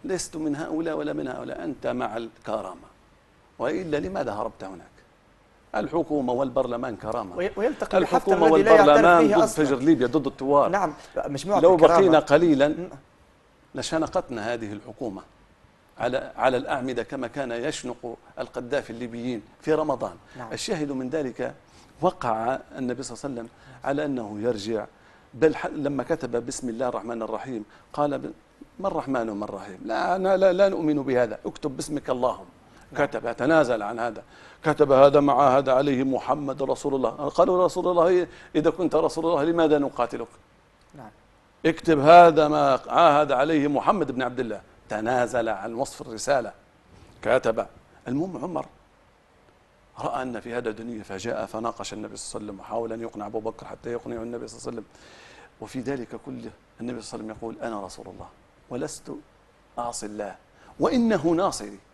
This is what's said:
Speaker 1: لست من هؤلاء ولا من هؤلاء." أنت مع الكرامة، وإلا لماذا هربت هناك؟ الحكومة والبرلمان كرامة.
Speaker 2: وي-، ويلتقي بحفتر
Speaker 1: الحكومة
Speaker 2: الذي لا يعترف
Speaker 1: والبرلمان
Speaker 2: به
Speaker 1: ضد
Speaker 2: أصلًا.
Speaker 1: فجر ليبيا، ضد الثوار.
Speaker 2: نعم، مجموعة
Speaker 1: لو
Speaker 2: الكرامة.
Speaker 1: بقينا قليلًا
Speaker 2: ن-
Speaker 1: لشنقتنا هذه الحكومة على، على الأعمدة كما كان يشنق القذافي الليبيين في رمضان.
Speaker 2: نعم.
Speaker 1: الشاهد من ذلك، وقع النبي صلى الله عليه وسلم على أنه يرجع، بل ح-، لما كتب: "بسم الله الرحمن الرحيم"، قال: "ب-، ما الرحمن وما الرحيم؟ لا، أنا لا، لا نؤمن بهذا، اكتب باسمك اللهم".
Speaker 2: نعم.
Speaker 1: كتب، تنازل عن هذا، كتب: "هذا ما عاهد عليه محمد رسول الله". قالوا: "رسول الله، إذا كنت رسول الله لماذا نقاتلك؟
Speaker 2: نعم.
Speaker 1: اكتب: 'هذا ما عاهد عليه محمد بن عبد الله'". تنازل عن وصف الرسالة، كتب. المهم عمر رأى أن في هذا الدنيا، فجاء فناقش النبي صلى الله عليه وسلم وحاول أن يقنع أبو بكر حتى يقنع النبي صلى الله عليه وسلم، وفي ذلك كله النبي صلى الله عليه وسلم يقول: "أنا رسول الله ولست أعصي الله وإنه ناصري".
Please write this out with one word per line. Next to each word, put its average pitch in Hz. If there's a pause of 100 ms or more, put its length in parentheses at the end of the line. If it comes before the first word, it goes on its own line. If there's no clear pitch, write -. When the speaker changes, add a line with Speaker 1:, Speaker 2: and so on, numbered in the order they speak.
Speaker 1:
لست 180
من 151
هؤلاء 160
ولا 151
من 147
هؤلاء." 127
أنت 147
مع 120
الكرامة، 104 (720)
وإلا 156
لماذا 156
هربت 107
هناك؟ 92 (880)
الحكومة 147
والبرلمان 123
كرامة. 107
Speaker 2:
وي-، 185
ويلتقي 202
بحفتر 190
Speaker 1:
الحكومة 160
Speaker 2:
الذي 156
لا -
يعترف 165
Speaker 1:
والبرلمان 160
Speaker 2:
به 214
Speaker 1:
ضد -
Speaker 2:
أصلًا. 185
Speaker 1:
فجر 135
ليبيا، 127
ضد 131
الثوار. 135
Speaker 2:
نعم، 175 (220)
مجموعة 160
Speaker 1:
لو 175
Speaker 2:
الكرامة. 165
Speaker 1:
بقينا 170
قليلًا 147
Speaker 2:
ن- 165 (840)
Speaker 1:
لشنقتنا 131
هذه 110
الحكومة 107 (760)
على، 127
على 123
الأعمدة 127
كما 131
كان 123
يشنق 120 (220)
القذافي 123
الليبيين 117 (180)
في 156
رمضان. 131 (200)
Speaker 2:
نعم. 120
Speaker 1:
الشاهد 151
من 127
ذلك، 127 (460)
وقع 123 (200)
النبي 123
صلى 120
الله -
عليه 139
وسلم 117 (360)
على 143
أنه 110
يرجع، 110 (480)
بل 147
ح-، -
لما 139
كتب: 120
"بسم 131
الله 120
الرحمن 113
الرحيم"، 110 (280)
قال: 147
"ب-، 135 (480)
ما 190
الرحمن 135
وما 104
الرحيم؟ 98
لا، -
أنا 190
لا، 190
لا 196
نؤمن 151
بهذا، 123
اكتب 135
باسمك 143
اللهم". 123 (460)
Speaker 2:
نعم. 143
Speaker 1:
كتب، 117
تنازل 127
عن 110
هذا، 113 (400)
كتب: 147
"هذا 139
ما 143
عاهد 131
عليه 135
محمد 135
رسول 135
الله". 127
قالوا: 180
"رسول 175
الله، 180 (280)
إذا 156
كنت 160
رسول 160
الله 156
لماذا 160
نقاتلك؟ 120 (680)
Speaker 2:
نعم. 117 (560)
Speaker 1:
اكتب: 160
'هذا 160
ما 143
عاهد 147
عليه 147
محمد 143
بن 123
عبد 123
الله'". 107 (280)
تنازل 113
عن 110
وصف 127
الرسالة، 120 (680)
كتب. 113 (420)
المهم 147
عمر 160 (1300)
رأى 123
أن 120
في 117
هذا 120
الدنيا، 110
فجاء 107
فناقش 113
النبي 107
صلى -
الله 104
عليه -
وسلم 95
وحاول 113
أن 113
يقنع 104
أبو 110
بكر 110
حتى -
يقنع 120
النبي 120
صلى 117
الله 120
عليه 123
وسلم، 107 (760)
وفي 110
ذلك 123 (180)
كله 120 (300)
النبي 117
صلى 117
الله 107
عليه -
وسلم 107
يقول: 113
"أنا 104
رسول 95
الله 95 (420)
ولست 143 (640)
أعصي 120
الله 104 (440)
وإنه 220
ناصري". 156 (160)